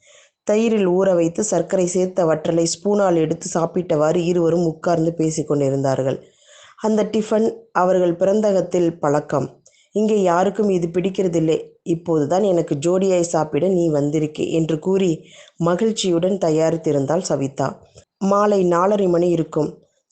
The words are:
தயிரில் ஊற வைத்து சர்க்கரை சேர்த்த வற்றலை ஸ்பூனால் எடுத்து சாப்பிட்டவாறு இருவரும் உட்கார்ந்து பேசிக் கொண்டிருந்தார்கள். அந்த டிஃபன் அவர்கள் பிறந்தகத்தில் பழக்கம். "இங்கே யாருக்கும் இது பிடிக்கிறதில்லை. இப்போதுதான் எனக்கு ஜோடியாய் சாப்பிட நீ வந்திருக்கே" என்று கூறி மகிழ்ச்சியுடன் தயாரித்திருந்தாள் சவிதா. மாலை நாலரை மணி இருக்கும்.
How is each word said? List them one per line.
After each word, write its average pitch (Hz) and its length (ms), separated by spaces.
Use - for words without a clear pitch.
தயிரில் 214 440
ஊற 190 280
வைத்து 170 280
சர்க்கரை 180 420
சேர்த்த 185 400
வற்றலை 160 400
ஸ்பூனால் 196 500
எடுத்து 165 440
சாப்பிட்டவாறு 165 560
இருவரும் 175 500
உட்கார்ந்து 165 480
பேசிக் 160 340
கொண்டிருந்தார்கள். 135 760
அந்த 214 220
டிஃபன் 220 520
அவர்கள் 180 440
பிறந்தகத்தில் 185 840
பழக்கம். 147 600
"இங்கே 214 300
யாருக்கும் 190 480
இது 175 180
பிடிக்கிறதில்லை. 170 840
இப்போதுதான் 165 600
எனக்கு 170 320
ஜோடியாய் 180 460
சாப்பிட 160 460
நீ 175 220
வந்திருக்கே" 151 600
என்று 160 300
கூறி 190 440
மகிழ்ச்சியுடன் 185 800
தயாரித்திருந்தாள் 160 840
சவிதா. 139 600
மாலை 202 500
நாலரை 185 420
மணி 175 200
இருக்கும். 160 500